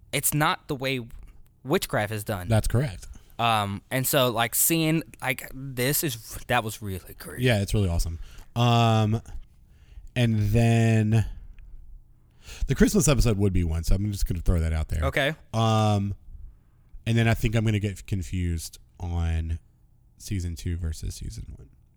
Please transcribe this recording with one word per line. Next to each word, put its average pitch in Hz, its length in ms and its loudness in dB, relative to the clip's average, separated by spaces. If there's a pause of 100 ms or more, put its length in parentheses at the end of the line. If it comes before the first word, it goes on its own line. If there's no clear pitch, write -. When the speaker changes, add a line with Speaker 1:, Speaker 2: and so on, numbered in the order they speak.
(140)
Speaker 1:
it's 143 220 -2
not 160 320 0
the 151 80 -4
way 131 240 -4 (640)
witchcraft 127 500 0
is 107 100 -6
done. 107 240 -6
Speaker 2:
That's 110 200 4
correct. 147 400 0 (320)
Speaker 1:
Um, 107 420 0 (100)
and 127 160 -2
so, 131 220 2
like, 117 260 -2
seeing, 160 480 2 (180)
like, 127 320 -6
this 131 480 -2
is, 117 360 -6 (100)
that 120 160 2
was 107 180 -8
really 95 380 -10
great. - 220 -10
Speaker 2:
Yeah, 120 200 4
it's 98 120 -2
really 101 160 2
awesome. 85 300 -2 (360)
Um, 117 680 4 (960)
and 117 240 2 (120)
then 113 760 4 (1400)
the 135 80 2
Christmas 208 340 4
episode 120 280 4
would 101 160 4
be 90 120 4
one, 82 180 -2
so 101 120 6
I'm 101 160 0
just 98 160 0
gonna 85 140 -4
throw 92 200 4
that 80 120 0
out 78 160 -2
there. 80 160 -2
Speaker 1:
Okay. 143 300 0 (180)
Speaker 2:
Um, 107 600 2 (920)
and 117 120 2
then 113 100 4
I 113 60 6
think 107 220 0
I'm 110 100 2
gonna 107 140 2
get 98 280 -6
confused 87 720 -4 (200)
on 82 600 -2 (580)
season 87 380 -6
two 87 220 -6
versus 85 380 -6
season - 320 -12 (100)
one. - 100 -20 (300)